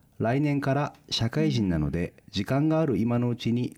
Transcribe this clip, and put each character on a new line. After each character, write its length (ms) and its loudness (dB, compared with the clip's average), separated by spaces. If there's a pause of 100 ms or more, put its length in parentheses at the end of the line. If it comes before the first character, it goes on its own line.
(200)
来 200 0
年 220 0
か 140 0
ら 180 -2 (160)
社 220 -2
会 200 0
人 160 0
な 120 2
の 100 0
で、 240 -4 (160)
時 160 -4
間 240 0
が 100 2
あ 60 2
る 140 0
今 180 0
の 120 0
う 60 -2
ち 180 -2
に 240 -2